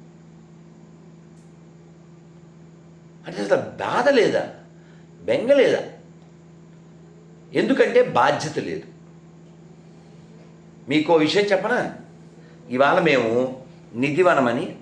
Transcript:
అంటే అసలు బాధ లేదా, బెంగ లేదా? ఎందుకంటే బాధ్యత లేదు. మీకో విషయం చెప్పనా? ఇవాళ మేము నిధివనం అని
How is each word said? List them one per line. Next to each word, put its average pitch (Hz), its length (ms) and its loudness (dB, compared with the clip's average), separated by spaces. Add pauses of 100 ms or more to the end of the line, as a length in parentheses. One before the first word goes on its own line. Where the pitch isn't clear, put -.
(3250)
అంటే 196 140 -10
అసలు 196 200 0
బాధ 170 480 -4
లేదా, 165 440 2 (720)
బెంగ 175 300 0
లేదా? 180 280 4 (1700)
ఎందుకంటే 214 480 2
బాధ్యత 139 580 -2
లేదు. 82 220 -8 (2000)
మీకో 156 240 2
విషయం 156 300 2
చెప్పనా? 202 520 -2 (720)
ఇవాళ 139 300 2
మేము 127 600 0 (340)
నిధివనం 143 520 2
అని 147 340 -6